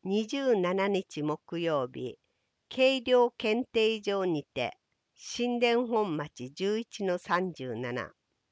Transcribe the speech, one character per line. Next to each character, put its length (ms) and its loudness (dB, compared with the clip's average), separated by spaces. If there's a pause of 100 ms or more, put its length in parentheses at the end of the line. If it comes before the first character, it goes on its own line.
二 240 0
十 260 2
七 320 2
日 380 -2
木 340 -4
曜 300 0
日、 320 -10 (480)
計 320 4
量 320 4
検 360 -2
定 320 2
所 240 0
に 200 0
て、 340 -4 (380)
新 420 -4
田 260 4
本 320 0
町 360 -8
十 260 -2
一 240 -10
の 160 0
三 340 -2
十 220 -8
七。 380 -6 (400)